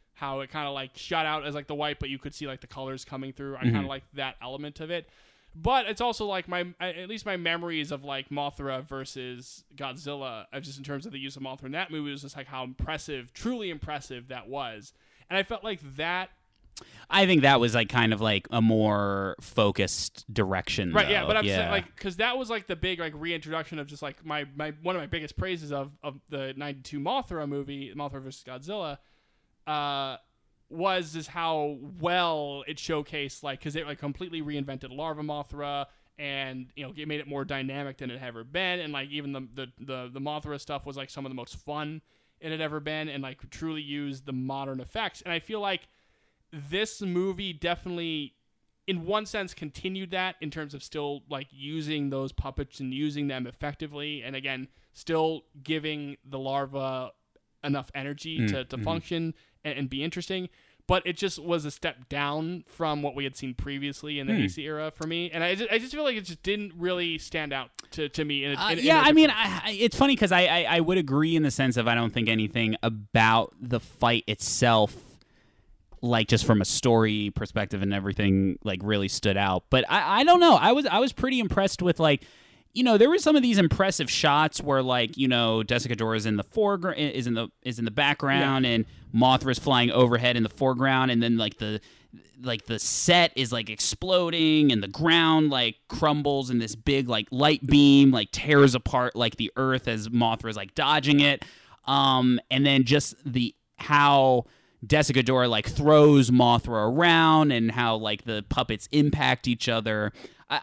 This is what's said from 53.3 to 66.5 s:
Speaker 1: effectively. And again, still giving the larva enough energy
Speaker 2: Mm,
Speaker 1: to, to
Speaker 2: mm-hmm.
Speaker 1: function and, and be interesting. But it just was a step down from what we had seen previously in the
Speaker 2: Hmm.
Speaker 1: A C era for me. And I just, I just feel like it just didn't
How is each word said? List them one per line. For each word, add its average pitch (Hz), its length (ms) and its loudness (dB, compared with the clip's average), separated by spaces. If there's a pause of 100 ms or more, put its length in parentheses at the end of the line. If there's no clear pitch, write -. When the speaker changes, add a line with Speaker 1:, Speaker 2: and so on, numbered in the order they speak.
Speaker 1:
effectively. 147 800 -10
And 135 120 -12
again, 135 340 -8 (240)
still 160 520 -2 (180)
giving 151 600 -6
the 135 160 -12
larva 135 720 -6 (520)
enough 139 300 -4
energy 143 460 -10
Speaker 2:
Mm, 113 100 0
Speaker 1:
to, 127 160 -4
to 131 120 -10
Speaker 2:
mm-hmm. 113 60 -6
Speaker 1:
function 165 500 -4 (320)
and, 139 120 -8
and 139 120 -6
be 135 120 -8
interesting. 180 460 -6 (400)
But 185 200 2
it 175 100 -4
just 190 220 -4
was 165 260 -2
a 143 60 -8
step 127 380 -8
down 151 580 -4
from 151 340 -4
what 143 140 -4
we 139 80 -6
had 135 120 -6
seen 131 200 -10
previously 143 640 -8
in 135 80 -6
the 220 80 0
Speaker 2:
Hmm. 151 80 2
Speaker 1:
A 95 60 0
C 139 160 -10
era 156 260 -8
for 160 160 -12
me. 170 240 -6
And 165 120 -4
I 180 120 0
just, 208 160 -4
I 226 80 2
just 254 120 -12
feel 302 120 -6
like 262 120 0
it 214 100 -8
just 175 180 -16
didn't 202 340 -4